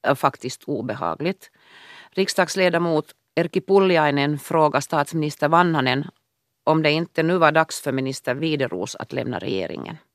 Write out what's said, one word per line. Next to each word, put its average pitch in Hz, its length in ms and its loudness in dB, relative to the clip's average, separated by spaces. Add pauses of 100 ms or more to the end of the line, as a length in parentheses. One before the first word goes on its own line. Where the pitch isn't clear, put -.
(160)
Faktiskt - 480 -4
obehagligt. 127 880 -6 (580)
Riksdagsledamot 175 1040 0 (240)
Erkki 170 240 -2
Pulliainen 156 760 2
frågade 151 420 2
statsminister 151 680 -2
Vanhanen 156 600 2 (540)
om 156 200 2
det 147 80 4
inte 160 320 -2
nu 175 140 2
var 160 140 6
dags 160 300 0
för 143 100 -4
minister 131 440 -4
Wideros 139 600 -4
att - 180 -10
lämna - 260 -6
regeringen. 92 580 -8 (180)